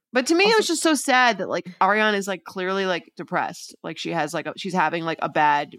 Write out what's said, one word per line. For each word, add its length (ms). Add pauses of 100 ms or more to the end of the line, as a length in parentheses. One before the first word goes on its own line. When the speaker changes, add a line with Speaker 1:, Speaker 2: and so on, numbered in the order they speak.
(120)
Speaker 1:
But 160
to 80
me, 100
it 20
was 80 (120)
Speaker 2:
Also 60
Speaker 1:
just 80
so 140
sad 420
that, 120
like, 160 (140)
Ariana 360
is, 120
like, 160
clearly, 440
like, 280
depressed. 680
Like, 160
she 140
has, 200
like, 140
a, 100
she's 160
having, 300
like, 180
a 80
bad, 500